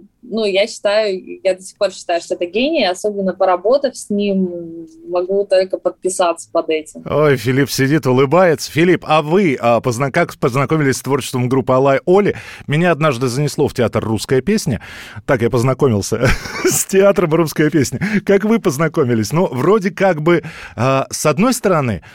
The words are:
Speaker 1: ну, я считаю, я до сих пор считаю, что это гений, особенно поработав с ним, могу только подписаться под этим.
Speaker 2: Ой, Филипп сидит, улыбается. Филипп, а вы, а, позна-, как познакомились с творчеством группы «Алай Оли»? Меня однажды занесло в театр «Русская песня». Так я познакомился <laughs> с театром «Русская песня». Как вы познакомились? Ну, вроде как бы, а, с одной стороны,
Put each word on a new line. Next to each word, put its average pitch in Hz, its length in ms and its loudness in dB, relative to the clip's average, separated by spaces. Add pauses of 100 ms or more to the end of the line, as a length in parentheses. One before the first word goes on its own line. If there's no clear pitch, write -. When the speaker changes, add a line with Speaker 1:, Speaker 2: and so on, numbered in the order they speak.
(220)
Speaker 1:
ну, 220 220 -4
я 196 220 0
считаю, 196 760 -4
я 185 120 0
до 185 80 -12
сих - 160 -20
пор 190 140 -2
считаю, 339 280 -4
что - 140 -6
это 175 100 -4
гений, 240 400 -2
особенно 190 480 -4
поработав 196 640 0
с - 140 -12
ним, 175 760 -4 (220)
могу 180 380 -2
только 190 320 0
подписаться 180 720 -4
под 160 160 -2
этим. 156 380 -6
Speaker 2:
Ой, 143 320 2
Филипп 127 320 0
сидит, 135 360 0
улыбается. 143 640 2
Филипп, 170 380 2
а 156 140 2
вы, 156 360 2
а, 117 220 2
позна-, 127 320 -2
как 170 240 -2
познакомились 139 640 0
с - 40 -10
творчеством 127 460 -2
группы 131 240 0
«Алай 135 340 4
Оли»? 185 300 4 (300)
Меня 160 240 2
однажды 139 380 0
занесло 139 380 -2
в 104 60 -2
театр 110 320 -2
«Русская 113 380 0
песня». 196 400 -2 (420)
Так 135 160 0
я 117 80 0
познакомился 123 800 0 (180)
<laughs> - 200 -10
с - 180 0
театром 196 480 2
«Русская 160 380 2
песня». 135 280 0 (280)
Как 202 180 4
вы 220 140 2
познакомились? 139 760 0
Ну, 170 180 2
вроде 180 400 2
как 185 300 0
бы, 165 220 2 (340)
а, 135 340 0
с - 140 -8
одной 175 300 2
стороны, 135 480 0 (120)